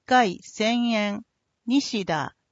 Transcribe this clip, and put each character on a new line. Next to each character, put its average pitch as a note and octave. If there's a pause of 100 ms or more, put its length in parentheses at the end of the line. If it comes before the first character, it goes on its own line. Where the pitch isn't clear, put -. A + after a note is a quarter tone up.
回 B3
千 A#3
円。 G#3 (400)
西 A#3
田。 D#3 (160)